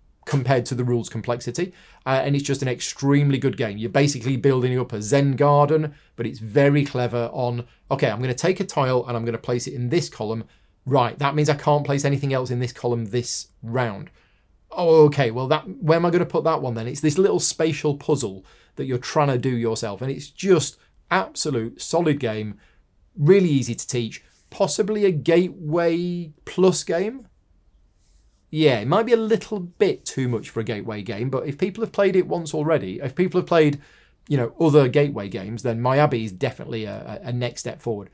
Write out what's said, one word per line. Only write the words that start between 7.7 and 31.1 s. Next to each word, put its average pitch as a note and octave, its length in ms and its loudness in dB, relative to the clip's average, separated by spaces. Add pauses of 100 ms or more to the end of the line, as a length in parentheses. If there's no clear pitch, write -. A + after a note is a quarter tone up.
okay, C3+ 200 0
I'm G#2 100 -4
gonna B2+ 140 -2
take F#3 260 0
a F#3+ 40 -2
tile C3 420 0
and B2 100 -4
I'm A2+ 80 -4
gonna A#2 140 -4
place B2 280 -4
it - 80 -10
in B2 140 -4
this - 200 0
column. A2 360 -6 (400)
Right, B2+ 340 2
that C#3+ 160 0
means D3+ 140 2
I D3 60 4
can't D3 320 2
place C#3 180 0
anything C#3 280 0
else B2+ 180 -2
in B2 80 -4
this B2 140 -4
column A#2+ 340 -2
this A#2+ 420 -6 (140)
round. A2+ 480 -4 (600)
Oh, D#3+ 360 6
okay, C#3+ 240 2
well, B2+ 180 -4
that, D#3 200 0
where E3 280 0
am E3+ 100 2
I F3 40 2
gonna E3+ 160 2
put E3+ 180 -2
that D#3+ 160 0
one B2 140 -4
then? A2+ 140 -6
It's D3 120 -8
this D#3 180 0
little F#3+ 220 4
spatial D3+ 560 0
puzzle G#2+ 480 -4 (300)
that C3+ 120 -8
you're C3 120 -2
trying C#3+ 300 0
to C3+ 100 0
do B2+ 180 -2
yourself. A2+ 460 -4
And C3+ 80 -6
it's - 180 -10
just - 480 0 (340)
absolute C#3 720 -4
solid D#3+ 400 0
game, G#2+ 380 -6 (580)
really F#3 320 6
easy B2 260 0
to - 120 -10
teach, A#2+ 360 -6 (280)
possibly G#3 540 0
a G3 60 6
Gateway E3+ 1200 0 (120)
Plus - 400 2
game. G#3 440 -4 (1200)
Yeah, D3+ 300 4
it G#2 80 -6
might G3 200 2
be B3 60 0
a A#3 60 6
little A3 400 -2
bit F3 460 -2
too C3 240 -4
much A#2 220 -4
for A2+ 100 -6
a A2 40 -2
Gateway G#2+ 380 -6
game, A2 280 -6